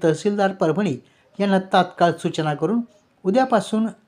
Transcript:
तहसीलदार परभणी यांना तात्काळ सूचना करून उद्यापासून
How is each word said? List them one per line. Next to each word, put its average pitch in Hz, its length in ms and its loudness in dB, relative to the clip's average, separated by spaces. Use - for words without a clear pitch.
तहसीलदार 196 480 0
परभणी 170 440 -2
यांना 196 180 2
तात्काळ 175 400 2
सूचना 165 420 -4
करून 165 260 -2
उद्यापासून 220 640 0